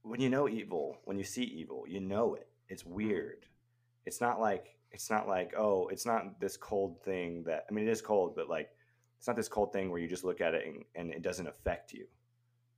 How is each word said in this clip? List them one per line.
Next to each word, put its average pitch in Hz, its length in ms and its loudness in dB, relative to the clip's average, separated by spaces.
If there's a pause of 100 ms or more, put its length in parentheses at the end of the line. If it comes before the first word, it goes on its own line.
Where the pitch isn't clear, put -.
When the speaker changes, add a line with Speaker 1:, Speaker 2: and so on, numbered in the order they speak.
Speaker 1:
when 113 180 -4
you 131 80 4
know 135 200 4
evil, 92 560 -2
when 98 140 -2
you 98 60 -2
see - 200 -4
evil, 80 440 -8
you 95 120 -6
know 98 340 2
it. - 140 -10 (200)
It's - 140 -10
Speaker 2:
Mm-hmm. 85 120 -12
Speaker 1:
weird. 98 520 -2 (600)
It's - 140 -8
not 117 200 2
like, - 360 2 (140)
it's - 200 -8
not 107 160 2
like, 90 300 2
"Oh, 101 320 4
it's - 180 -6
not 101 340 0
this - 160 0
cold 98 460 -2
thing 87 420 -2
that," 80 240 0
I - 40 -10
mean, 107 160 2
it - 20 6
is 110 120 2
cold, 95 340 4
but, 80 120 -2
like, 80 220 -2 (480)
it's - 80 -20
not 120 100 2
this 110 120 0
cold 101 240 2
thing 95 180 0
where 87 100 -2
you 85 80 -2
just 90 160 -4
look 90 160 0
at 82 140 4
it 80 120 0
and, 76 180 -10 (100)
and 85 160 -6
it 78 120 -8
doesn't 90 260 -2
affect - 440 -4
you. - 140 -12 (720)